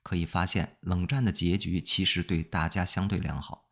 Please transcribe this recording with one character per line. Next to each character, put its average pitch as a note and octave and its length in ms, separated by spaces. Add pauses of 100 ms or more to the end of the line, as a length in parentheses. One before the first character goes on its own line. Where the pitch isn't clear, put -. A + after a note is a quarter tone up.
可 F#2 140
以 E2+ 80
发 F2 200
现 - 360
冷 F2+ 260
战 C3+ 160
的 G#2 80
结 E2+ 260
局 F2 240
其 - 220
实 F2+ 180
对 E2 220
大 E2 240
家 F2+ 160
相 F#2 240
对 F#2+ 120
良 D2 220
好， - 300